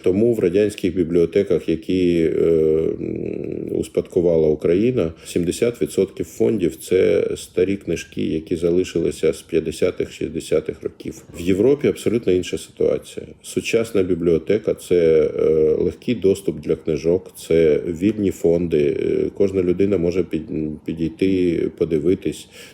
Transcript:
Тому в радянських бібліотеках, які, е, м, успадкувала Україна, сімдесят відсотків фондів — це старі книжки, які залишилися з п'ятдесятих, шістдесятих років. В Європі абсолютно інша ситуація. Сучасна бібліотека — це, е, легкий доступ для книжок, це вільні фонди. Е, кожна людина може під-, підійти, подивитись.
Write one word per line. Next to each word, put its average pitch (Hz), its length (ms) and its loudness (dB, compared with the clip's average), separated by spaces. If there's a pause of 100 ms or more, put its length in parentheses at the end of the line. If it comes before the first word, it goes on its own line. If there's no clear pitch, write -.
Тому 107 300 2
в 110 60 -4
радянських 98 560 0
бібліотеках, 85 760 2
які, 87 520 0
е, 80 200 2 (580)
м, - 720 -6
успадкувала 82 760 2
Україна, 87 640 2 (120)
сімдесят 90 560 -2
відсотків - 440 -2
фондів — 110 560 0
це 92 540 2
старі 92 400 -2
книжки, 98 500 -6
які 82 300 -4
залишилися 85 800 0
з - 80 -16
п'ятдесятих, 80 720 -2
шістдесятих 80 720 -4
років. - 400 -10 (140)
В 85 40 -10
Європі 107 460 2
абсолютно 101 460 0
інша 90 240 -2
ситуація. - 680 -4 (160)
Сучасна 107 640 -2
бібліотека — 85 720 0 (140)
це, 80 520 4
е, 78 120 4 (280)
легкий 85 360 -2
доступ 95 440 0
для 80 160 -2
книжок, 80 640 -2
це 80 440 2 (200)
вільні 104 300 0
фонди. 82 680 0
Е, 78 380 -2
кожна 95 260 0
людина 92 340 2
може 87 260 0
під-, 78 260 -8 (360)
підійти, 85 720 0 (220)
подивитись. 78 720 -2 (260)